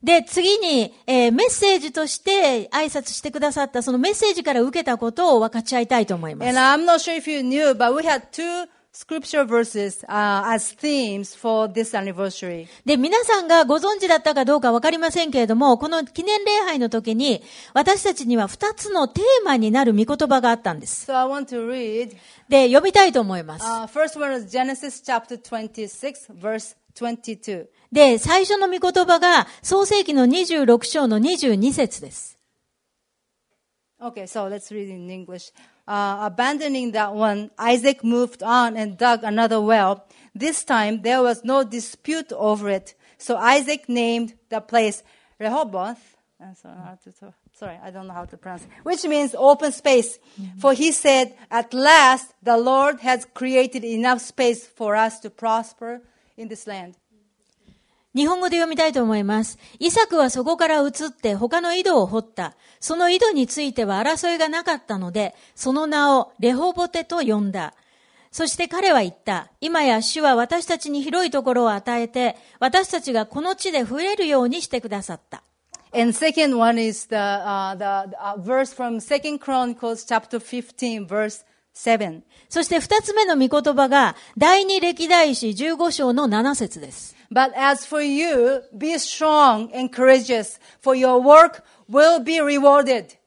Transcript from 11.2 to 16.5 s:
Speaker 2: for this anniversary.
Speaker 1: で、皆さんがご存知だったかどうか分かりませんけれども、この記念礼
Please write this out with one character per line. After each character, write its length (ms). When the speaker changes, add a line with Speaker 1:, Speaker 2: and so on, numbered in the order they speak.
Speaker 2:
for 340
this 240
anniversary. 720
Speaker 1:
で、 120
皆 280
さ 160
ん 80
が 160
ご 140
存 220
知 80
だ 80
っ 60
た 120
か 100
ど 120
う 40
か 120
分 80
か 100
り 80
ま 120
せ 140
ん 60
け 80
れ 80
ど 100
も、 220
こ 100
の 160
記 200
念 200
礼 220